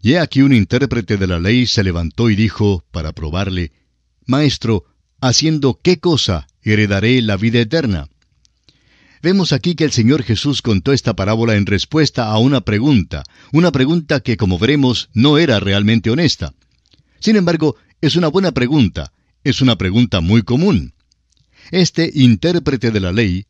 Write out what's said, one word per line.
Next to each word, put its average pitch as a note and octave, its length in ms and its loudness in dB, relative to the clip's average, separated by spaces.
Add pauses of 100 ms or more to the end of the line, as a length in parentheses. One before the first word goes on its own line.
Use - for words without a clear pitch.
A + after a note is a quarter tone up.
"Y A2+ 120 2
he F3 60 2
aquí C#3 220 0
un C#3 120 4
intérprete A#2 640 0
de F#2+ 100 -2
la F2+ 120 -2
ley A2+ 280 0
se G#2+ 160 0
levantó E2+ 480 -2
y G2+ 40 2
dijo, G2+ 560 0
para D#2 200 -10
probarle, F2 600 -6 (540)
'Maestro, B2+ 600 -2 (360)
¿haciendo C#3 640 0
qué F3 160 2
cosa A2+ 480 -2 (160)
heredaré G#2+ 580 2
la G#2+ 160 -2
vida A2+ 220 0
eterna?'". A2+ 480 -2 (1160)
Vemos F3+ 280 2
aquí E3 220 0
que D#3+ 100 -2
el D3 80 0
Señor B2 300 2
Jesús B2+ 400 -2
contó A2 320 0
esta A#2+ 220 -2
parábola A2 400 -2
en G2+ 100 2
respuesta A2+ 640 -2
a G#2+ 80 0
una B2+ 240 2
pregunta, G#2 640 0 (280)
una E3 200 2
pregunta C#3+ 480 0
que, A#2 180 -4
como F#2 220 0
veremos, B2+ 520 0
no C#3+ 280 2
era C3+ 200 2
realmente G2+ 520 0
honesta. A#2+ 420 -2 (680)
Sin A3 160 2
embargo, E3 400 0 (240)
es D#3 160 0
una F3 120 0
buena F3+ 240 0
pregunta, A#2+ 600 0 (320)
es C3+ 160 -2
una B2+ 160 2
pregunta G2 460 0
muy G2+ 220 2
común. B2 500 0 (800)
Este E3+ 420 0
intérprete C3 800 2
de G#2+ 80 0
la F#2 120 -4
ley G2 380 -2